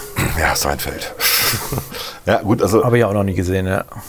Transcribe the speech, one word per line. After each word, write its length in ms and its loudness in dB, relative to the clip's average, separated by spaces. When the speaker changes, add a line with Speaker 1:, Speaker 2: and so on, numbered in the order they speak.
Speaker 1:
Ja, 160 0
Seinfeld. 640 -4
<laughs> 40 -2
Ja, 160 4
gut, 180 2
also 220 4
Speaker 2:
Hab 100 4
ich 100 6
auch 100 2
noch 100 2
nie 100 0
gesehen, 320 0
ja. 180 0